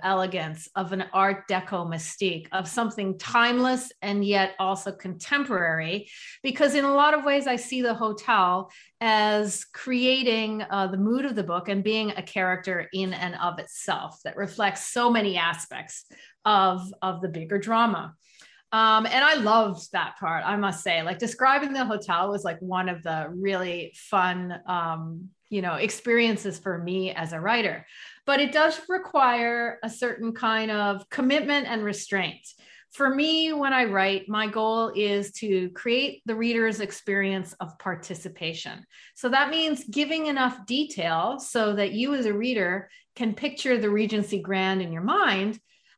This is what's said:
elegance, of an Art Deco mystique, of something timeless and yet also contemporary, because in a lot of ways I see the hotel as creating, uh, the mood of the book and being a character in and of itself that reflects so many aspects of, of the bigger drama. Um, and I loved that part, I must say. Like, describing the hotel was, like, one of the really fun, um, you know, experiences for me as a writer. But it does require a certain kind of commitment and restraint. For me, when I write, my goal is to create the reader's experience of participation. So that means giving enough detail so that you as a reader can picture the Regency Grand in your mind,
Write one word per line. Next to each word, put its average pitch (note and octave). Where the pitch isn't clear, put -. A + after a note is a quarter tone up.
elegance, F#3
of F#3+
an F#3
Art G3
Deco F#3
mystique, E3
of F#3
something G#3
timeless B3
and G3+
yet G3
also F#3+
contemporary, F#3
because C4+
in C#4
a C#4
lot D4
of D4
ways C#4
I B3+
see B3
the A#3
hotel G3+
as G#3+
creating, B3
uh, G3
the F#3+
mood A#3
of B3+
the G3+
book F3
and G3
being G#3+
a F#3
character F#3
in F#3+
and F3
of F3
itself -
that -
reflects G3
so A#3+
many G#3
aspects -
of, F#3+
of F3+
the F#3
bigger D#3+
drama. A3
Um, A3
and C4+
I D#4
loved G#3+
that E3+
part, E3
I G3+
must G3
say. E3
Like, E3+
describing C4+
the C4+
hotel G3+
was, G3+
like, E3
one F#3
of E3+
the D#3+
really F3+
fun, F3+
um, E3
you G3
know, F3
experiences A3
for F3+
me F#3
as E3
a D#3+
writer. G#3+
But C#4
it C#4+
does D#4+
require A#3+
a A3
certain A3+
kind A3
of G3+
commitment C#4
and A3
restraint. F#3+
For C#4
me, D#4+
when C#4
I B3+
write, G3
my G#3+
goal A3
is G3+
to F#3
create B3
the A3+
reader's A3+
experience G3
of E3
participation. E3
So B3+
that C4+
means D#4+
giving D4
enough B3+
detail G#3
so G#3+
that G3+
you B3+
as B3+
a G#3
reader G3+
can A3+
picture C#4
the G#3
Regency G#3
Grand F#3+
in E3
your E3
mind, A3